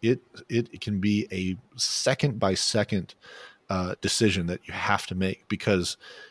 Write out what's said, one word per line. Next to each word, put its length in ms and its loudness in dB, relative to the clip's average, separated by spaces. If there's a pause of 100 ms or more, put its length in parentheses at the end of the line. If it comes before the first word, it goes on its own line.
it, 180 4 (280)
it 320 -2
can 200 -2
be 320 2
a 240 -2 (220)
second 600 0
by 160 2
second, 600 0 (560)
uh, 320 -2
decision 440 4
that 220 -4
you 60 -10
have 320 0
to 80 -6
make 340 -2
because, 480 2 (340)